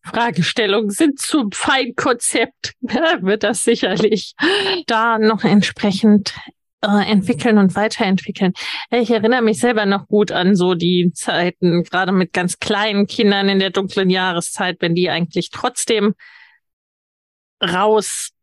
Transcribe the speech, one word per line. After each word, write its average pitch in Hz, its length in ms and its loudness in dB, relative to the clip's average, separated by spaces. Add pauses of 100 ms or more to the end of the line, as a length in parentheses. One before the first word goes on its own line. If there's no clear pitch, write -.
Fragestellungen 214 880 0
sind 269 300 0
zum 240 320 -2
Feinkonzept, - 1300 -2
<laughs> - 40 -14
ne, 269 400 0
wird 202 220 0
das 214 200 -2
sicherlich 214 720 0 (540)
da 226 320 0
noch 220 240 2
entsprechend, 208 920 2 (480)
äh, 208 300 0
entwickeln 214 460 2
und 190 180 4
weiterentwickeln. 196 800 -2 (380)
Ich 233 200 0
erinnere 233 300 2
mich 220 180 2
selber 233 260 2
noch 196 220 -2
gut 208 240 2
an 185 240 2
so 180 200 2
die 175 380 2
Zeiten, 175 720 -2
gerade 190 280 -2
mit 185 220 0
ganz 180 260 -4
kleinen 202 480 -2
Kindern 196 420 2
in 196 100 0
der 190 120 0
dunklen 190 380 -2
Jahreszeit, 185 680 -2
wenn 170 160 0
die 180 140 0
eigentlich 170 420 -4
trotzdem 220 640 -2 (1500)
raus 196 680 0 (140)